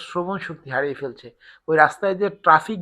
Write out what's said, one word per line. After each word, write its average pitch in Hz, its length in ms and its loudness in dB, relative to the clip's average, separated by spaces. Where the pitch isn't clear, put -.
শ্রবণ 180 320 -4
শক্তি - 320 -12
হারিয়ে 135 300 -2
ফেলছে। 123 280 -10
ওই 160 80 2
রাস্তায় 156 380 2
যে 190 120 -2
ট্রাফিক 185 380 4